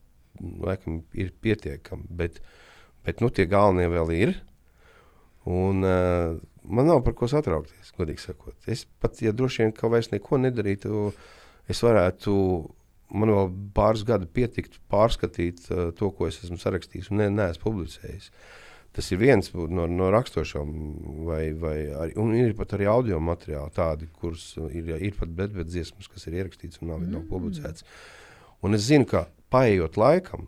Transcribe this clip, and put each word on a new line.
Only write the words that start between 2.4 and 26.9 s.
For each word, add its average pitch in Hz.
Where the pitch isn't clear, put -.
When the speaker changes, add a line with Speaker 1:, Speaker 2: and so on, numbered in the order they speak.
Speaker 1:
bet, -
nu, 120
tie 98
galvenie 95
vēl 85
ir. 98
Un, 95
ā, 90
man 123
nav 156
par 117
ko -
satraukties, 101
godīgi 78
sakot. -
Es 135
pat, -
ja 110
droši 123
vien, 110
ka 113
vairs 117
neko 127
nedarītu, 104
es -
varētu, 101
man 107
vēl 98
pāris 107
gadu 104
pietikt -
pārskatīt, 90
ā, 87
to, 101
ko 90
es -
esmu 87
sarakstījis 92
un 104
ne-, 104
neesmu 98
publicējis. 90
Tas -
ir 92
viens 110
no, 85
no 92
rakstošām 78
vai, 80
vai 78
arī, 73
un 110
ir 117
pat 101
arī 101
audio 110
materiāli 78
tādi, 80
kurus 82
ir, 82
ir 95
pat 85
bet, 95
bet 85
dziesmas, 87
kas -
ir 80
ierakstīts 90
un 82